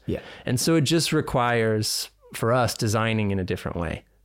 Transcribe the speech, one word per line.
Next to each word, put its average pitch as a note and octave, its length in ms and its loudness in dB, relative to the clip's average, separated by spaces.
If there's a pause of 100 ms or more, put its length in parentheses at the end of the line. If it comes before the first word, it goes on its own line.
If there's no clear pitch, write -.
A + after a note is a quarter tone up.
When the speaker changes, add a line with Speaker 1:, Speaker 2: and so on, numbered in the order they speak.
Speaker 1:
Yeah. D#2 140 -4 (260)
Speaker 2:
And - 140 0
so E3 160 2
it D#3+ 60 4
just D#3 300 2
requires, A#2+ 1000 0 (220)
for A#2 200 0
us, B2 220 2
designing A2 580 0
in G2 60 0
a F#2 60 0
different - 320 -4
way, E2+ 280 -4 (200)